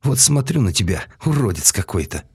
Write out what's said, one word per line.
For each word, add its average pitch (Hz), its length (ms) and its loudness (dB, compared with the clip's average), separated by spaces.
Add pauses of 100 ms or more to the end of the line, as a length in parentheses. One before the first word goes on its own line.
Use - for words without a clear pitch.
Вот 135 180 0
смотрю 143 400 2
на 95 120 2
тебя, 87 300 0 (220)
уродец 123 480 0
какой-то. 80 500 -4 (120)